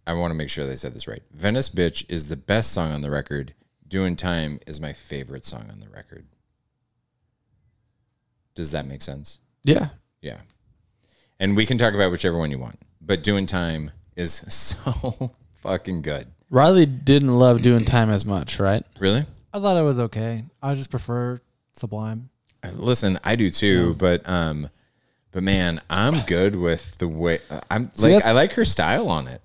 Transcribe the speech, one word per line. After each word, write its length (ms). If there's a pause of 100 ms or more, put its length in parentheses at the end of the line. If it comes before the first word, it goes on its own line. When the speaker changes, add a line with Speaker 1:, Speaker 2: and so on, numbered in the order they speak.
Speaker 1:
I 60
wanna 220
make 140
sure 160
they 120
said 160
this 140
right. 140 (120)
Venice 360
Bitch 380
is 220
the 80
best 340
song 220
on 80
the 100
record. 420 (340)
Doing 280
Time 520
is 120
my 140
favorite 520
song 260
on 80
the 100
record. 380 (2250)
Does 160
that 140
make 160
sense? 380 (240)
Speaker 2:
Yeah. 260 (320)
Speaker 1:
Yeah. 160 (1000)
And 160
we 100
can 120
talk 160
about 180
whichever 260
one 140
you 80
want, 200 (220)
but 220
Doing 220
Time 460 (240)
is 180
<laughs> 200
so 800 (300)
fucking 400
good. 260 (220)
Speaker 2:
Riley 360
didn't 520
love 240
Doing 240
Time 240
as 160
much, 340
right? 240 (160)
Speaker 1:
Really? 260 (280)
Speaker 3:
I 60
thought 180
it 60
was 160
okay. 440 (180)
I 140
just 140
prefer 500 (340)
Sublime. 560 (340)
Speaker 1:
Uh, 100
listen, 500
I 120
do 140
too, 400
Speaker 3:
Yeah. 80
Speaker 1:
but, 320
um, 400 (640)
but 120
man, 360 (100)
I'm 360
good 300
with 420
the 100
way, 320 (100)
uh, 120 (100)
I'm 220
Speaker 2:
See, 140
Speaker 1:
like, 80
Speaker 2:
that's, 100
Speaker 1:
I 80
like 200
her 120
style 440
on 180
it. 180